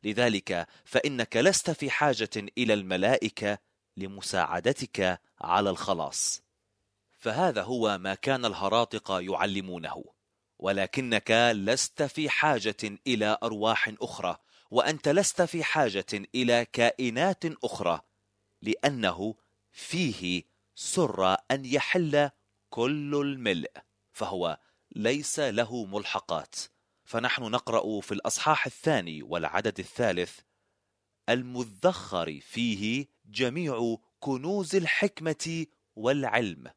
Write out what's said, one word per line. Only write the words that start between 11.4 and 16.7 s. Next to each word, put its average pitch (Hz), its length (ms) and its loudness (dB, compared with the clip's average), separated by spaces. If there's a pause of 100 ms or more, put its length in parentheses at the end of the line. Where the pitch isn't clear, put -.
لست 110 480 0
في 143 260 -2
حاجة 110 760 0
إلى 107 360 2
أرواح 110 480 0 (100)
أخرى، 92 360 -4 (340)
وأنت 147 380 2
لست 185 320 2
في 165 220 0
حاجة 107 420 2 (300)
إلى 120 380 4